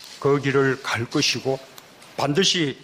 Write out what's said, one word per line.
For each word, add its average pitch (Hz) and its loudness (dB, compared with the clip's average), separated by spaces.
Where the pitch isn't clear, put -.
그 143 2
길을 135 2
갈 - -4
것이고 135 -2
반드시 147 0